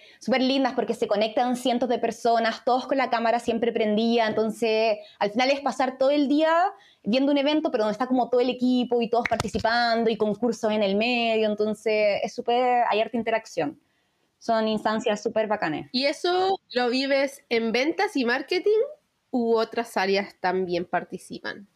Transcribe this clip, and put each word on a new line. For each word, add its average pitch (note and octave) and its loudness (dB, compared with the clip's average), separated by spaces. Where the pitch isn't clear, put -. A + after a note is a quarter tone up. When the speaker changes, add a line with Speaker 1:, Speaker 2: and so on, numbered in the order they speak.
Speaker 1:
súper B3 0
lindas C4 0
porque A3+ -2
se A3 -2
conectan A3 0
cientos A#3+ 0
de A#3 0
personas, A3+ 0
todos B3+ 2
con C#4+ -2
la B3 0
cámara A#3 0
siempre A3+ -2
prendida. A3+ 2
Entonces, A3 0
al G#3 0
final B3+ 2
es C#4 0
pasar C4 -2
todo C4+ 4
el D4 2
día D#4 2
viendo C4 2
un C#4+ 4
evento, D4 0
pero G#3+ 2
donde G#3+ 0
está B3+ -4
como B3 0
todo B3 2
el B3+ 2
equipo B3 0
y A3+ -2
todos A#3 2
participando A3+ 0
y A3+ 2
concursos G#3+ 0
en G#3+ 0
el G3 2
medio. A3+ 0
Entonces, G#3+ 0
es A3+ -6
súper, A#3+ 0
hay G#3 2
harta A3+ -2
interacción. A3+ -4
Son A3 0
instancias G#3+ 0
súper G#3+ -2
bacanes. D#3 -4
Speaker 2:
¿Y C4 -2
eso F4+ 0
lo B3 0
vives C4+ 0
en A3+ 0
ventas D#4+ 0
y C4 2
marketing F4+ 0
u A#3 2
otras A3+ -4
áreas G3 0
también F3+ -2
participan? - -8